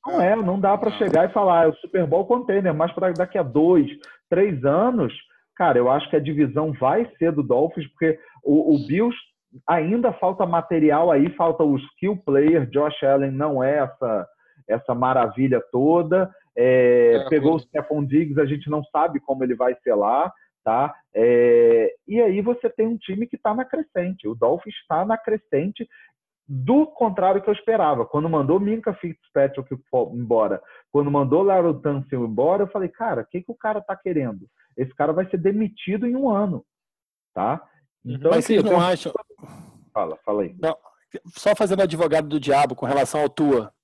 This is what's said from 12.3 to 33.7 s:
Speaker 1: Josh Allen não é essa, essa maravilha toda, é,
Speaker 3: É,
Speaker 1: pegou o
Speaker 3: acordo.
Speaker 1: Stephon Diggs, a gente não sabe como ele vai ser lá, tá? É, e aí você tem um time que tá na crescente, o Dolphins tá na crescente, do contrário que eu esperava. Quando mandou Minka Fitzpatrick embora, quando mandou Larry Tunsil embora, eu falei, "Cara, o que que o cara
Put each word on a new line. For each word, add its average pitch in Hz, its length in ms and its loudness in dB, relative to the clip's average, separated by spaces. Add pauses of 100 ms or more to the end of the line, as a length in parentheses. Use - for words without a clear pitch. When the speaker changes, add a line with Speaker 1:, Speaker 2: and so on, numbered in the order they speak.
Speaker 1:
Josh 147 360 -2
Allen 139 260 2
não 135 320 -4
é 143 160 0
essa, 117 480 -4 (420)
essa 120 260 -2
maravilha 123 760 0
toda, 170 580 2 (280)
é, 123 680 4
Speaker 3:
É, 135 40 -10
Speaker 1:
pegou 151 240 2
o 165 40 0
Speaker 3:
acordo. 135 120 -8
Speaker 1:
Stephon 147 360 -4
Diggs, 143 360 0
a 147 40 2
gente 143 240 -6
não 151 160 -4
sabe 151 360 -2
como 131 240 -4
ele 123 100 -2
vai 123 200 -2 (100)
ser 120 100 0
lá, 120 360 0 (340)
tá? 123 280 0 (220)
É, 117 800 4 (140)
e 214 120 0
aí 202 220 2
você 240 260 -2
tem 226 200 -2
um 233 100 -6
time 202 280 -8
que - 120 -12
tá 214 160 -2
na 254 100 -4
crescente, 190 640 -6
o 113 60 -6
Dolphins 160 400 -2 (140)
tá 165 160 -2
na 220 120 -2
crescente, 208 720 -4 (580)
do 147 400 0
contrário 196 540 0
que 190 80 -4
eu 208 60 0
esperava. 156 500 0
Quando 151 240 -4
mandou 160 320 2
Minka 214 340 -2
Fitzpatrick 139 720 -4 (460)
embora, 110 480 0 (300)
quando 143 200 0
mandou 143 320 2
Larry 185 380 2
Tunsil 135 460 -4
embora, 151 380 0
eu 190 40 -6
falei, 190 220 -6
"Cara, 180 320 -6
o - 40 -12
que 180 140 -10
que 202 100 -18
o 233 60 -10
cara 214 240 -6